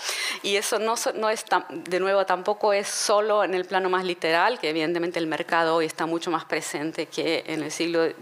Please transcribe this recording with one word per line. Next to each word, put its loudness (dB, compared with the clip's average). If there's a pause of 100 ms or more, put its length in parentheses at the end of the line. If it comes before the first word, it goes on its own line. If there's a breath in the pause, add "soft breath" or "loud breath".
(420 loud breath)
Y 0
eso 0
no 0
so-, -2
no 0
es -2
tam-, 2
de -4
nuevo, 2
tampoco 2
es 2
solo 2
en 2
el 0
plano 0
más 2
literal, 2
que 0
evidentemente 0
el 0
mercado 2
hoy 2
está -4
mucho -2
más 0
presente -4
que -2
en -4
el -6
siglo 0 (160)